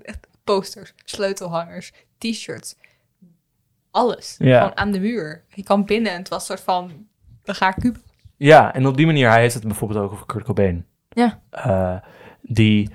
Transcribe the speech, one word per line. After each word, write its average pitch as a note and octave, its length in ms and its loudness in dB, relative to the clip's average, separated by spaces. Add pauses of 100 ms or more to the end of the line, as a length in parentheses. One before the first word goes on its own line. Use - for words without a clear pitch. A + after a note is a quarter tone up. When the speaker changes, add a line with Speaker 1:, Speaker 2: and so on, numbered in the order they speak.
Speaker 1:
echt - 240 -20 (180)
posters, G3 480 -4 (120)
sleutelhangers, F3 880 -8 (260)
t-shirts. - 580 -10 (1120)
Alles. - 480 -2
Speaker 2:
Ja. B2+ 220 6
Speaker 1:
Gewoon G3 160 0
aan G3+ 140 -2
de G3 100 -4
muur. F#3 480 -8
Je - 140 -18
kwam G3+ 220 0
binnen G#3 280 -2
en F3 60 -8
het F#3 100 -14
was F3+ 120 -8
een - 60 -14
soort F#3 140 -10
van, F3+ 460 -6 (360)
we - 120 -10
gaan F#3+ 200 0
Cuba. A#3+ 240 -4 (380)
Speaker 2:
Ja, D3 380 8
en C3 120 0
op C3+ 100 0
die D#3 100 2
manier, C#3+ 220 4
hij A2+ 120 6
heeft A#2 140 2
het A2+ 120 -10
bijvoorbeeld G#2+ 340 -4
ook G2+ 120 -4
over G2+ 140 -16
Kurt - 180 -10
Cobain. F#2 420 -2 (220)
Speaker 1:
Ja. A#3 320 -2 (100)
Speaker 2:
Eh, F#2 460 -2 (460)
die G#2+ 520 2